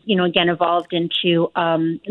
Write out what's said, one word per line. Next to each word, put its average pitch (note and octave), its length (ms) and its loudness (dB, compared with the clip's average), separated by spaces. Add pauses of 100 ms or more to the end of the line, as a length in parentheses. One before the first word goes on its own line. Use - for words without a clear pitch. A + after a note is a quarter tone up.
you G#3 120 0
know, F3+ 80 2
again F3 320 2
evolved E3+ 360 0
into, E3+ 640 0
um, E3 460 0 (100)